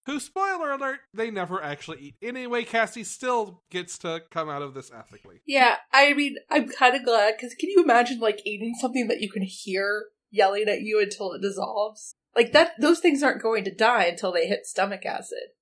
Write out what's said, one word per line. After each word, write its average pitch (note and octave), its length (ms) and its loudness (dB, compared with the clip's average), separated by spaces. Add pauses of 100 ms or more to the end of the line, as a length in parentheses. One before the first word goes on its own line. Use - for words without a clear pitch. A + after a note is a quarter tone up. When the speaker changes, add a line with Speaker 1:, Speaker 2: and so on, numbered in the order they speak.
Speaker 1:
Who, C#4 140 -6
spoiler F#4 520 -4
alert, C4+ 280 -6 (140)
they A3+ 180 -6
never F#3 320 -6
actually D3+ 380 -10
eat. C#3+ 200 -20
Anyway, A#3+ 420 -6
Cassie A3+ 420 -4
still A#3 560 -4 (100)
gets F3 280 -10
to E3 220 -8 (100)
come D#3+ 180 -6
out C#3+ 120 -8
of C#3 120 -10
this C3 180 -16
ethically. - 540 -20
Speaker 2:
Yeah, C4 320 4 (160)
I C#4 200 8
mean, C#4+ 220 0 (140)
I'm C#4+ 180 2
kinda C4 320 2
glad, A3+ 400 4
'cause A#3+ 180 -10
can D#4+ 120 -4
you G4 140 6
imagine, A#3+ 360 4
like, G#3+ 260 -2
eating G#3 360 -6
something B3 260 -2
that - 140 -4
you G#3 100 -6
can F#3+ 120 -4
hear G3 640 -6 (220)
yelling G3+ 380 2
at G#3 140 -2
you G#3+ 180 0
until G3+ 320 -2
it F#3+ 100 -10
dissolves? G3+ 760 -6 (200)
Like, A#3 160 4
that, E4+ 280 6
those D#4+ 200 4
things C#4+ 240 2
aren't B3+ 180 0
going A3 220 0
to F#3 100 -6
die A3 320 4
until F3 280 -2
they E3+ 140 2
hit G3+ 180 -4
stomach G3 400 -4
acid. - 440 -10 (120)